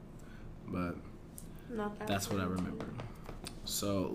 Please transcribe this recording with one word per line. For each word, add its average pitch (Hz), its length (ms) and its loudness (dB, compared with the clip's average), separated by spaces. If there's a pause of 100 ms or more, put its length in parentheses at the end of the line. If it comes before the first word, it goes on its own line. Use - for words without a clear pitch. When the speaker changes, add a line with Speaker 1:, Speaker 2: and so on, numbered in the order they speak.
(680)
Speaker 1:
but 87 280 2 (760)
Speaker 2:
Not 208 300 0
that 214 80 -2
Speaker 1:
that's 98 220 4
what 98 120 4
I 92 60 6
Speaker 2:
one. 92 100 4
Speaker 1:
remember. - 280 0 (800)
So, 98 500 4